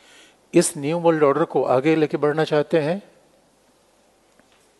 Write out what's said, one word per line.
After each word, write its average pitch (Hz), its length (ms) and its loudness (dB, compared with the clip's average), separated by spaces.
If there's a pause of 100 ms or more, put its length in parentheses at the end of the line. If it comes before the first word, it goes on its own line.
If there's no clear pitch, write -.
(540)
इस 170 220 2
न्यू 147 220 -4
वर्ल्ड 165 240 2
ऑर्डर 143 220 2
को 135 200 -2
आगे 135 320 2
लेके 151 200 -2
बढ़ना 147 280 0
चाहते 151 340 -2
हैं 160 240 -4 (1800)